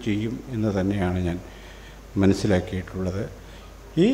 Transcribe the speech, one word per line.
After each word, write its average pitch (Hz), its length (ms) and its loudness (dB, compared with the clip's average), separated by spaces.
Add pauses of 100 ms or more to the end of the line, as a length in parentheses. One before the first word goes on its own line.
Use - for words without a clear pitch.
ചെയ്യും 110 280 0 (220)
എന്ന് 110 220 2
തന്നെയാണ് 92 500 2
ഞാൻ 87 100 -2 (840)
മനസ്സിലാക്കിയിട്ടുള്ളത്. 92 1000 2 (720)
ഈ 185 160 6